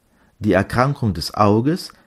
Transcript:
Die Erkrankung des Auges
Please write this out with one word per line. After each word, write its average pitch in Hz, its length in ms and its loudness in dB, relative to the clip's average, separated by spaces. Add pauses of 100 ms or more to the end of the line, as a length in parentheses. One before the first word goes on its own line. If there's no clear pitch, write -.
(380)
Die 104 140 0
Erkrankung 117 640 0
des 78 200 -8
Auges 113 580 0 (140)